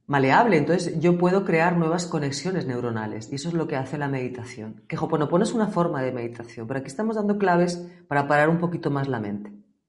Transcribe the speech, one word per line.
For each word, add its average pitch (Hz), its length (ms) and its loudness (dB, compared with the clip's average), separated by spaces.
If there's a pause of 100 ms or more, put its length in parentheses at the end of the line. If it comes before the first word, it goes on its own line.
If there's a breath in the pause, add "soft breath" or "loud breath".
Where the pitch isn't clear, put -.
maleable, 147 520 4
entonces 160 420 0
yo 175 180 4
puedo 180 280 4
crear 175 320 2
nuevas 170 280 0
conexiones 147 640 -4
neuronales 113 640 -4
y 135 40 -8
eso 143 140 -6
es 165 60 -2
lo 160 120 -2
que 151 80 -4
hace 131 220 -4
la 147 100 -4
meditación. 123 800 -8
Que 160 100 -8
Ho'oponopono 156 460 2
es 220 100 -2
una 220 140 2
forma 165 360 0
de 127 80 -2
meditación, 117 560 -8
pero 135 120 -4
aquí 135 80 -10
estamos 220 280 -4
dando 208 240 0
claves 175 500 2 (180 loud breath)
para 143 200 0
parar 147 220 4
un 170 100 4
poquito 170 320 -2
más 139 160 -2
la 123 120 -2
mente. 104 320 -6 (380)